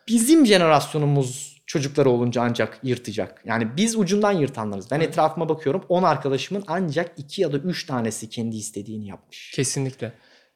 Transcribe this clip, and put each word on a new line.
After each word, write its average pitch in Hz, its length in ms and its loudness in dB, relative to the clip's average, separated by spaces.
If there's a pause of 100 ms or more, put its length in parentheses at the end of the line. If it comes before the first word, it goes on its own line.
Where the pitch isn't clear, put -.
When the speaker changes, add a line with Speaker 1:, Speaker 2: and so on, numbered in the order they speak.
Speaker 1:
Bizim 247 380 6
jenerasyonumuz 147 1080 2 (100)
çocukları 143 440 2
olunca 120 320 2
ancak 117 420 -2
yırtacak. 110 600 -6
Yani 113 220 -2 (100)
biz 226 180 0
ucundan 208 360 2
yırtanlarız. 110 600 -4
Ben 139 60 0
Speaker 2:
Evet. 160 120 0
Speaker 1:
etrafıma 160 400 0
bakıyorum. 156 400 -2
On 180 140 2
arkadaşımın 143 640 0
ancak 160 500 -2
iki 165 240 -6
ya 151 120 -2
da 143 40 0
üç 165 280 -6
tanesi 113 440 -4
kendi 113 260 -6
istediğini 107 520 -10
yapmış. - 480 -18
Speaker 2:
Kesinlikle. 131 560 -4 (440)